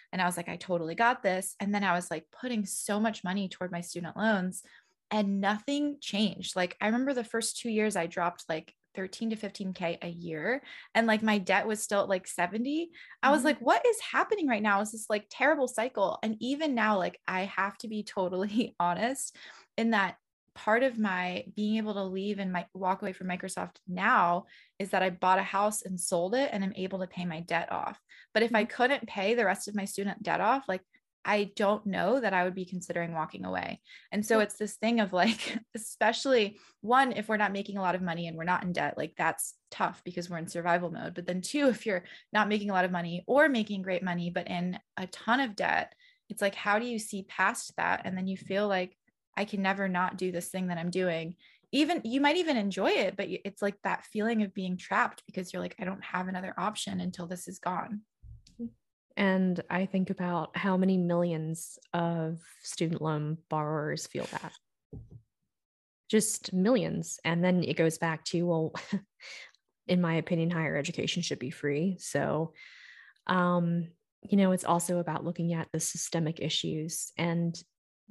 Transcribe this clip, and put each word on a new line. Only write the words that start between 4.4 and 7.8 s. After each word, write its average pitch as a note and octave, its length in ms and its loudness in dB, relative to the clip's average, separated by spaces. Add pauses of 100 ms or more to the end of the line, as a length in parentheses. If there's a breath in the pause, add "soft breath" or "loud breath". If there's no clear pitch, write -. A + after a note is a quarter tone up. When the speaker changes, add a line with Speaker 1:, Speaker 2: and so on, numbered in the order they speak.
Speaker 1:
and G3 300 2
nothing C#4+ 600 0
changed. G3 560 -2
Like, F3+ 240 0
I - 60 0
remember B3+ 280 2
the A#3+ 100 -2
first A3+ 340 -4
two A#3+ 120 -4
years G#3+ 260 2